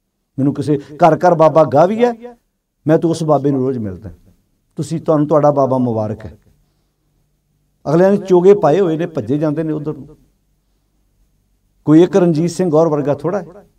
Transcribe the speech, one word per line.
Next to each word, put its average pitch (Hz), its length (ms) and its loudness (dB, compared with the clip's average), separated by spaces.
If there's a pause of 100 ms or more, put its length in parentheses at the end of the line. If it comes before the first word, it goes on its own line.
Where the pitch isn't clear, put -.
(400)
ਮੈਨੂੰ 139 140 -2
ਕਿਸੇ 143 240 -4
ਘਰ 151 400 0
ਘਰ 175 180 2
ਬਾਬਾ 156 280 4
ਗਾਹ 143 240 2
ਵੀ 220 180 0
ਹੈ, 240 320 -6 (500)
ਮੈਂ 156 100 4
ਤਾਂ 165 120 -2
ਉਸ 165 140 -4
ਬਾਬੇ 147 280 0
ਨੂੰ 135 80 -2
ਰੋਜ਼ 127 180 -4
ਮਿਲਦਾ। 92 320 -10 (680)
ਤੁਸੀਂ, 156 260 -8
ਤੁਹਾਨੂੰ 151 260 0
ਤੁਹਾਡਾ 147 240 2
ਬਾਬਾ 135 260 -2
ਮੁਬਾਰਕ 110 480 -4
ਹੈ।" - 120 -18 (1500)
ਅਗਲਿਆਂ 180 220 2
ਨੇ 202 60 2
ਚੋਗੇ 180 360 4
ਪਾਏ 165 260 2
ਹੋਏ 160 180 -2
ਨੇ, 170 80 -6
ਭੱਜੇ 143 320 -6
ਜਾਂਦੇ 151 260 -4
ਨੇ 156 100 -6
ਉੱਧਰ 151 240 -8
ਨੂੰ। 135 100 -20 (1800)
ਕੋਈ 156 180 6
ਇੱਕ 185 140 2
ਰਣਜੀਤ 170 320 0
ਸਿੰਘ 175 220 -4
ਗੌਰ 160 160 2
ਵਰਗਾ 147 260 -2
ਥੋੜ੍ਹਾ 175 260 -6
ਹੈ, 165 60 -10 (340)